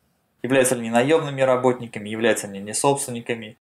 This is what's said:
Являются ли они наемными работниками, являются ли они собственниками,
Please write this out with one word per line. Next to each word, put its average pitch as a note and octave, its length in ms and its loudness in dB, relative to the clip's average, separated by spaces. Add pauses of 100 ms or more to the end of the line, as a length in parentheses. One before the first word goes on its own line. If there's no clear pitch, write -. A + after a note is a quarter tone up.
(440)
Являются B2+ 320 4
ли A#2+ 60 -4
они A2+ 80 -6
наемными C#3 520 2
работниками, B2 680 0
являются A2 380 0
ли G2 120 -12
они G#2+ 140 -10
собственниками, A#2 840 -4 (160)